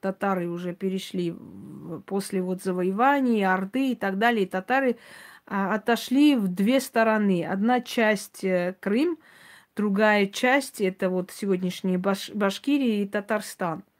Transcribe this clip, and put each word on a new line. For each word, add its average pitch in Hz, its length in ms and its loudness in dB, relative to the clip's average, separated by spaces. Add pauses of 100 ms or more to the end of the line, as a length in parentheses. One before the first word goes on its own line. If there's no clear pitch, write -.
Татары 190 480 -2
уже 175 240 -6
перешли 185 580 -4
в-, 151 720 -14
после 196 400 -4
вот 185 220 -4
завоеваний, 208 800 2
Орды 190 480 0
и - 20 -4
так 196 240 -4
далее. 226 260 2
И 185 40 -12
татары, 247 480 0 (500)
а, 196 280 -2
отошли 254 600 2
в 208 140 2
две 202 320 2
стороны. 214 640 2
Одна 220 360 0
часть, 214 640 -2
э, 185 380 0
Крым, 294 360 0 (580)
другая 208 520 2
часть, 254 540 0
это 190 280 0
вот 185 220 -4
сегодняшние 185 680 -2
Баш-, 190 340 -2
Башкирия 208 680 0
и 196 40 -4
Татарстан. 202 760 -4 (160)